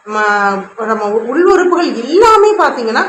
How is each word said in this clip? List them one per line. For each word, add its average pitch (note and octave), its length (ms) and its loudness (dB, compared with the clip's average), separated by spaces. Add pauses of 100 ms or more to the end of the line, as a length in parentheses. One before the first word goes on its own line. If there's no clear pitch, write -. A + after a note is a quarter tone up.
நம்ம, G#3+ 180 -6 (560)
நம்ம G#3+ 280 -4
உள் A3+ 380 -2
உறுப்புகள் F4 500 2
எல்லாமே G4+ 600 2
பார்த்தீங்கன்னா C4+ 560 -2